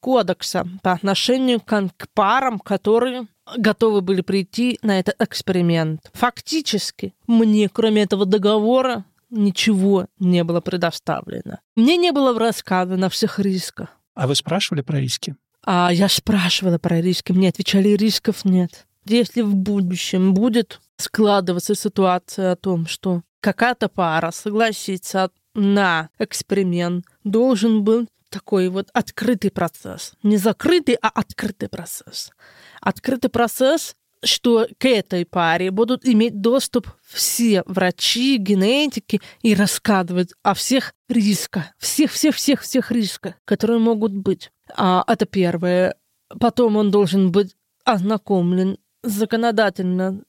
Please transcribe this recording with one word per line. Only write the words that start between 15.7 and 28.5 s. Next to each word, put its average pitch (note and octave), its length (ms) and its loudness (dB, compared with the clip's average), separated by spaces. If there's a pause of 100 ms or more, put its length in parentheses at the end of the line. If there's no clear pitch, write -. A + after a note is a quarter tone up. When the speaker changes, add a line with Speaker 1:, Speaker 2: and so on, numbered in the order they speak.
Speaker 1:
я F#3 180 2
спрашивала F#3 680 0
про E3 240 0
риски, F3+ 300 -2
мне F#3 180 4
отвечали, G3 400 0
«Рисков G#3 560 0
нет». F3+ 400 0 (200)
Если A#3 360 2
в G3+ 140 0
будущем F#3+ 800 0
будет A3+ 480 0 (160)
складываться G3 800 0
ситуация F#3 760 -2
о - 20 0
том, F3 320 -4
что F3+ 340 -4 (200)
какая-то A#3 460 0
пара E3 440 -2
согласится G3 1000 -2 (260)
на G3 540 2 (100)
эксперимент, F3+ 840 -4 (180)
должен A3 600 2
был A3 240 2 (220)
такой F#3 400 -2